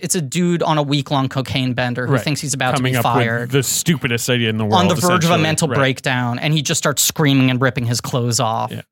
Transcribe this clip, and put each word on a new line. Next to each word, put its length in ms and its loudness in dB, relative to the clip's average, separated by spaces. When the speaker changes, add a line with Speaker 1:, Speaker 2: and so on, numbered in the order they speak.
Speaker 1:
it's 100 -4
a 80 0
dude 400 0
on 160 2
a 60 0
week-long 460 0
cocaine 440 -2
bender 320 -2
who 80 0
Speaker 2:
Right. 100 2
Speaker 1:
thinks 160 -2
he's 140 -6
about 220 0
Speaker 2:
Coming 180 0
Speaker 1:
to 80 0
be 60 0
Speaker 2:
up 80 2
with 100 2
Speaker 1:
fired. 240 -4
Speaker 2:
the 140 2
stupidest 680 -2
idea 220 2
in 80 -2
the 60 0
world, 160 4
Speaker 1:
On 60 4
the 60 4
verge 100 0
of 60 4
a 60 4
Speaker 2:
essentially. 260 2
Speaker 1:
mental 280 0
Speaker 2:
Right. 80 -2
Speaker 1:
breakdown, 600 0
and 160 0
he 80 2
just 160 -2
starts 240 0
screaming 480 4
and 100 0
ripping 280 0
his 140 0
clothes 380 -2
off, 320 -2
Speaker 2:
Yeah. 100 -10